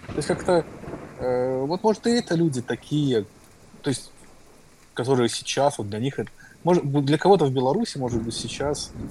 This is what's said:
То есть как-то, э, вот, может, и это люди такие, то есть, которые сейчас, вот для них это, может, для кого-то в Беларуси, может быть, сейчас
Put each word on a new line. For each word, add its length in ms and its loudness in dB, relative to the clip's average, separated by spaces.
То 100 -8
есть 120 -2
как-то, 360 2
э, 480 0
вот, 160 -4
может, 240 0
и 40 4
это 240 0
люди 280 2
такие, 600 0
то 80 0
есть, 200 -6
которые 340 2
сейчас, 500 0
вот 120 -6
для 80 -4
них 200 -4
это, 120 -6
может, 200 4
для 140 4
кого-то 280 6
в 60 2
Беларуси, 460 0
может 240 -2
быть, 120 -6
сейчас 580 -6